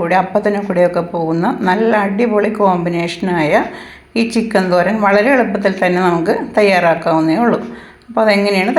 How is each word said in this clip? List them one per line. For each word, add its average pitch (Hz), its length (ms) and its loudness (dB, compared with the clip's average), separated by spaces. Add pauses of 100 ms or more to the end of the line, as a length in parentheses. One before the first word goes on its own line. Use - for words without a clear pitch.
കൂടി 170 220 0
അപ്പത്തിനും 202 460 -2
കൂടിയൊക്കെ 175 340 0 (120)
പോകുന്ന 165 320 -2 (220)
നല്ല 220 240 0 (140)
അടിപൊളി 208 520 0
കോമ്പിനേഷനായ 175 1040 0 (580)
ഈ 233 40 2 (100)
ചിക്കൻ 220 380 0
തോരൻ 180 240 2 (100)
വളരെ 208 300 4
എളുപ്പത്തിൽ 196 360 0 (100)
തന്നെ 180 260 2
നമുക്ക് 170 260 0 (240)
തയ്യാറാക്കാവുന്നേ 165 880 2
ഉള്ളൂ. 214 160 2 (480)
അപ്പോൾ 226 180 0
അതെങ്ങനെയാണ് 202 520 2